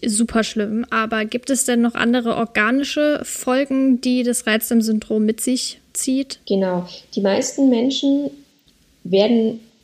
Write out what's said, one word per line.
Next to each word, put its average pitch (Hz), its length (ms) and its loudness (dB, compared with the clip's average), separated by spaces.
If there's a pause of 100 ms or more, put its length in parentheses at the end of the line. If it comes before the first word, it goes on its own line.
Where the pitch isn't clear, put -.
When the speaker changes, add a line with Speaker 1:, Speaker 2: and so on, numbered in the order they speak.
Speaker 1:
super 226 380 0
schlimm. 214 460 -4
Aber 220 360 -2
gibt - 240 -6
es 262 160 0
denn 240 160 2
noch 233 140 0
andere 233 400 0
organische 269 880 0
Folgen, 269 760 0
die 254 240 0
das 240 240 -2
Reizdarmsyndrom 220 760 2
mit 220 160 0
sich - 400 -4 (120)
zieht? 269 540 -2
Speaker 2:
Genau. 185 400 0 (280)
Die 208 60 -2
meisten 220 480 2
Menschen 269 600 0 (760)
werden 220 560 2 (240)